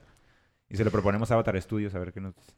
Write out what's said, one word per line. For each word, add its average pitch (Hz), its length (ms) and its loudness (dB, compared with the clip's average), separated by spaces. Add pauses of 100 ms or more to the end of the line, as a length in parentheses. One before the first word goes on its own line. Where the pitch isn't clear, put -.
(680)
Y 98 80 -8
se 107 60 2
lo 104 80 4
proponemos 101 400 2
a 120 40 4
Avatar 107 260 2
Studios 104 340 -4
a 92 40 -6
ver 90 140 -8
qué 95 80 -12
nos 95 140 -10 (220)